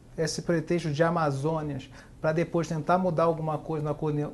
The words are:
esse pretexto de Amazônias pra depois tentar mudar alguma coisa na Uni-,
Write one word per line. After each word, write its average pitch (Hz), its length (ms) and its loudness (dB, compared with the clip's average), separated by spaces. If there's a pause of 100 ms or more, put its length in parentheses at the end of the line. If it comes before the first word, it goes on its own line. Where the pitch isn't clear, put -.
(180)
esse 160 240 -2
pretexto 165 480 0
de 143 120 4
Amazônias 151 840 0 (340)
pra 156 80 2
depois 165 380 0
tentar 170 300 2
mudar 165 260 2
alguma 156 340 0
coisa 156 260 -4
na 147 160 -2
Uni-, 147 340 -2